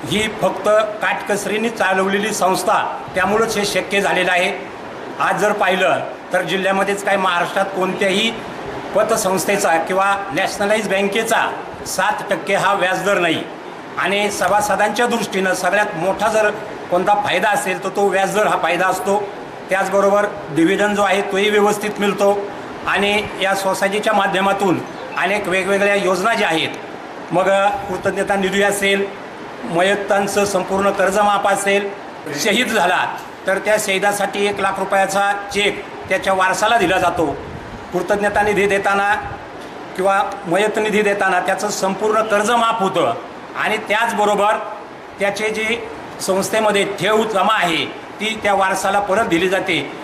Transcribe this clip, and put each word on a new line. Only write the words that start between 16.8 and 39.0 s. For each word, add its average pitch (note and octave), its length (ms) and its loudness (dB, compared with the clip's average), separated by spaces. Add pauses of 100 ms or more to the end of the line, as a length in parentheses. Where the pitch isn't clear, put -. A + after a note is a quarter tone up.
कोणता F#3 240 4 (100)
फायदा F#3 240 2
असेल F#3 340 0
तर F#3 60 -2
तो G3+ 180 2
व्याजदर F#3+ 400 2
हा E3 160 2
फायदा F3 240 2
असतो. G3 300 0 (520)
त्याचबरोबर G3 560 4 (300)
डिव्हिडंड G3 400 4
जो G3+ 60 2
आहे G3 200 2
तोही G3 280 0
व्यवस्थित G#3 500 2
मिळतो G3+ 380 2 (500)
आणि G3+ 340 2 (200)
या F#3+ 140 2
सोसायटीच्या G3 580 0
माध्यमातून G3 680 2 (380)
अनेक F#3+ 300 -2
वेगवेगळ्या G3 480 2
योजना F#3+ 380 2
ज्या G3+ 140 0
आहेत, D#3 220 0 (640)
मग F#3 180 2 (400)
कृतज्ञता F#3+ 460 -2
निधी G3 280 2
असेल, G3 420 2 (580)
मयतांचं G3+ 840 2
संपूर्ण F#3+ 460 0
कर्जमाफ G3+ 560 2
असेल, G3 420 2 (500)
शहीद A3 280 2
झाला F3+ 380 2 (420)
तर F#3+ 100 2
त्या G#3 220 2
शहीदासाठी G3+ 640 0
एक G3+ 160 -2
लाख G3 180 0
रुपयाचा G3 520 2 (220)
चेक G3+ 300 0 (260)
त्याच्या F#3+ 240 2
वारसाला F#3+ 440 2
दिला F#3 220 4
जातो. E3+ 260 2 (680)
कृतज्ञता G3+ 480 0
निधी G3+ 260 2
देताना G3 460 2 (840)